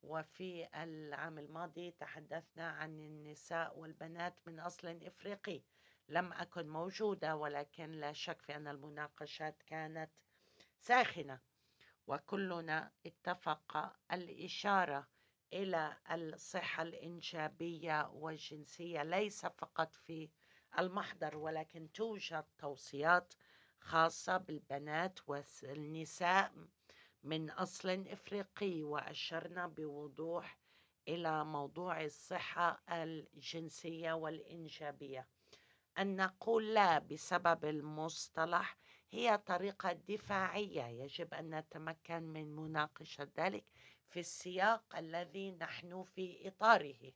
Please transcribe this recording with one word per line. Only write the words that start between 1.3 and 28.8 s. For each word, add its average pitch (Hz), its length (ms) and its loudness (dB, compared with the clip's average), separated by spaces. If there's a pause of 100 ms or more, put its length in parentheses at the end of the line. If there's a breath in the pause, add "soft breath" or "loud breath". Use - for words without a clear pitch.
الماضي 165 540 -6
تحدثنا 160 760 -8
عن 156 300 -6
النساء 151 800 -4
والبنات 165 560 -6 (120)
من 165 120 -10
أصل 175 280 -6
إفريقي. 180 760 -8 (480 soft breath)
لم 170 240 2
أكن 175 360 -6
موجودة، 170 680 0
ولكن 151 560 -4
لا 151 220 -4
شك 160 280 -6
في 147 140 -8
أن 151 120 -8
المناقشات 147 960 -8
كانت 160 480 -6 (640 soft breath)
ساخنة، 170 640 6 (680 soft breath)
وكلنا 165 840 0 (140)
اتفق 165 880 -2 (180)
الإشارة 180 960 2 (460 soft breath)
إلى 170 440 0 (140)
الصحة - 720 -2
الإنجابية 160 1300 -2
والجنسية 156 880 -6
ليس 202 420 0
فقط - 500 -2
في 160 340 -8 (500 soft breath)
المحضر، 175 580 -2
ولكن 160 540 -6
توجد 196 540 -2 (120)
توصيات 151 760 4 (460 loud breath)
خاصة 165 580 4
بالبنات 156 840 -2 (100)
والنساء 156 1400 2 (560 loud breath)
من 156 260 -2
أصل 185 400 -2
إفريقي، 190 960 -2